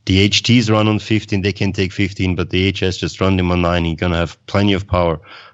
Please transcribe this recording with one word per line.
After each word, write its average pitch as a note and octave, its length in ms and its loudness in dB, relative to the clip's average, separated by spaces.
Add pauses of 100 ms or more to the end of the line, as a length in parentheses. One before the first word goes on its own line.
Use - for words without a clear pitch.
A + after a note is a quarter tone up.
The F#2 140 2
H G2+ 220 2
Ts A#2 280 2
run G#2+ 180 4
on G#2+ 100 2
fifteen, G2+ 440 -2
they G2 100 0
can G2 200 -2
take F#2+ 200 -2
fifteen, F#2+ 420 -2
but F2 160 -4
the F#2 140 0
H G2 180 0
S F#2 140 -2
just - 240 -6
run F#2+ 160 2
them F2+ 160 0
on F2 100 2
nine. F2 220 0
You're E2 120 -2
gonna F2 200 -2
have E2+ 300 -4
plenty G2+ 260 0
of G2 140 -4
power. E2+ 340 0 (340)